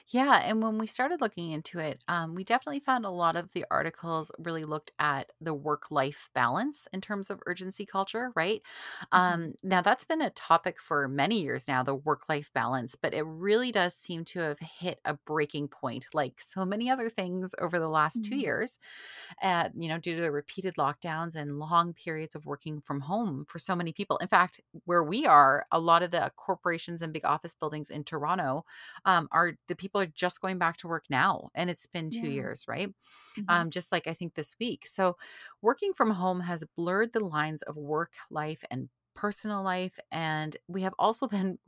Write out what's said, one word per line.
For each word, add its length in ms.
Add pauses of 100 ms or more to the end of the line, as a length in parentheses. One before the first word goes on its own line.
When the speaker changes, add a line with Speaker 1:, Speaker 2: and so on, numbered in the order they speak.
Speaker 1:
Yeah, 340
and 180
when 180
we 100
started 320
looking 320
into 260
it, 300
um, 260
we 80
definitely 380
found 240
a 60
lot 260
of 160
the 180
articles 640
really 280
looked 340
at 320 (100)
the 140
work-life 800
balance 580
in 80
terms 300
of 160
urgency 400
culture, 480
right? 280 (500)
Speaker 2:
Mm-hmm. 40
Speaker 1:
Um, 460
now, 180
that's 240
been 180
a 80
topic 520
for 240
many 340
years 280
now, 160
the 100
work-life 580
balance, 440
but 180
it 80
really 480
does 240
seem 320
to 140
have 180
hit 460
a 100 (100)
breaking 440
point, 440
like 280
so 240
many 260
other 180
things 520
over 180
the 100
last 360
two 100
Speaker 2:
Mm-hmm. 60
Speaker 1:
years, 380 (640)
uh, 320
you 140
know, 100
due 180
to 60
the 100
repeated 440
lockdowns 600
and 220
long 360
periods 400
of 120
working 340
from 200
home 480
for 100
so 180
many 160
people. 260
In 100
fact, 320 (240)
where 200
we 220
are, 460
a 60
lot 240
of 80
the 260
corporations 680
and 100
big 120
office 300
buildings 360
in 140
Toronto, 600 (400)
um, 280
are, 200 (160)
the 80
people 240
are 60
just 340
going 180
back 200
to 100
work 220
now, 440
and 160
it's 160
been 240
two 80
Speaker 2:
Yeah. 100
Speaker 1:
years, 400
right? 200
Speaker 2:
Mm-hmm. 600
Speaker 1:
Um, 200
just 220
like, 140
I 80
think, 200
this 240
week. 280
So 300 (460)
working 300
from 200
home 280
has 240 (120)
blurred 360
the 120
lines 380
of 140
work 380 (160)
life 400
and 180 (260)
personal 480
life, 360 (120)
and 460 (120)
we 140
have 160
also 280
<laughs> 0
then 420